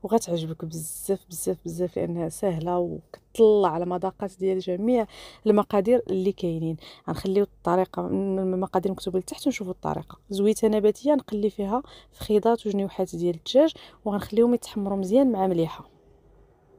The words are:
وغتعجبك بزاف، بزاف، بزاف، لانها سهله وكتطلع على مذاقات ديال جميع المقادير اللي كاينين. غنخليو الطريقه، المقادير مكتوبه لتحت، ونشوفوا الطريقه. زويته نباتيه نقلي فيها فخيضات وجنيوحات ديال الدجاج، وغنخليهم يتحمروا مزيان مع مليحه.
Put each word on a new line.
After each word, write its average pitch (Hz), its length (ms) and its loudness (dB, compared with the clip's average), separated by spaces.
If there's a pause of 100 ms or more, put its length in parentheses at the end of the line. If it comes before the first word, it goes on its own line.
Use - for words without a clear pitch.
وغتعجبك 170 600 -2
بزاف، 160 640 -6
بزاف، 175 340 -4
بزاف، 170 320 -6
لانها 170 320 -4
سهله 175 500 -2
وكتطلع 196 880 2
على 170 180 -2
مذاقات 185 520 -6
ديال 190 200 0
جميع 208 480 0 (400)
المقادير 208 640 4
اللي 190 220 0
كاينين. 165 440 -4 (320)
غنخليو 190 360 0
الطريقه، 180 640 -2
المقادير 190 840 -2
مكتوبه 185 260 -4
لتحت، - 280 -6
ونشوفوا 196 260 -2
الطريقه. - 460 -8 (120)
زويته 208 380 2
نباتيه 214 460 2
نقلي 214 360 -2
فيها 208 320 -4 (300)
فخيضات 214 540 2
وجنيوحات 196 500 -2
ديال 175 180 0
الدجاج، 294 400 4 (300)
وغنخليهم 214 500 2
يتحمروا 202 440 -4
مزيان 226 340 4
مع 190 140 2
مليحه. 165 420 -2 (920)